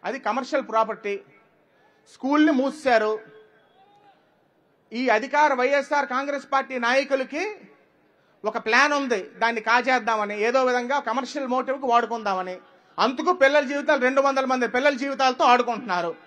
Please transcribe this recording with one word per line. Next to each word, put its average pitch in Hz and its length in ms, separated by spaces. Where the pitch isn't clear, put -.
అది 233 180
కమర్షియల్ 254 460
ప్రాపర్టీ, 214 440
స్కూల్ని 302 460
మూసేశారు. 247 540
ఈ 254 40
అధికార 294 340
వైఎస్ఆర్ 277 560
కాంగ్రెస్ 277 380
పార్టీ 262 220
నాయకులకి 269 560
ఒక 220 160
ప్లాన్ 262 340
ఉంది, 240 200
దాన్ని 233 260
కాజేద్దామని, 226 680
ఏదో 247 120
విధంగా 247 280
కమర్షియల్ 262 460
మోటివ్కి 262 400
వాడుకుందామని. 214 600
అందుకు 269 340
పిల్లల 285 300
జీవితాలు, 285 360
రెండు 269 200
వందల 269 260
మంది 254 220
పిల్లల 285 280
జీవితాలతో 269 480
ఆడుకుంటున్నారు. 220 600